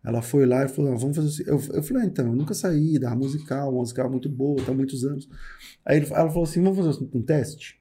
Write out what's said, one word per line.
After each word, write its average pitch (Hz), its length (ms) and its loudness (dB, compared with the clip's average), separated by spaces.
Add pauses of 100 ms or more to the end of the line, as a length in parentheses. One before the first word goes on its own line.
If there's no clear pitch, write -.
Ela 113 180 -2
foi 139 240 4
lá 127 180 4
e 131 40 -2
falou, 139 240 0
"Ah, 120 40 0
vamos 139 200 -2
fazer 156 120 0
assim." - 180 -6
Eu, - 300 0
eu 151 60 0
falei, 247 200 0
"Ah, 208 40 0
então, 135 200 -2
eu 117 80 0
nunca 151 200 -2
saí 156 440 2
da 120 160 0
musical, 139 560 -2
uma 127 100 0
musical 123 300 -2
muito 131 180 -4
boa, 135 340 0
tá 127 100 -2
há - 20 0
muitos 135 300 -2
anos." 139 240 -4 (560)
Aí 147 140 4
ele, 151 120 2
ela 165 180 2
falou 170 160 0
assim, 170 180 0
"Vamos 190 160 4
fazer 156 260 0
um, - 140 -4
um 110 40 0
teste?" - 580 -2